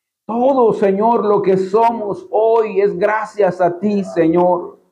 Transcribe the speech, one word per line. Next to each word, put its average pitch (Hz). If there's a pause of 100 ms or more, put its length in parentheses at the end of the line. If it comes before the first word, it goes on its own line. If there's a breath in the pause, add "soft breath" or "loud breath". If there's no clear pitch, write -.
(360)
Todo, 247
Señor, 208
lo 202
que 190
somos 208
hoy 214
es 175
gracias 208
a 175
ti, 202
Señor. 175 (120)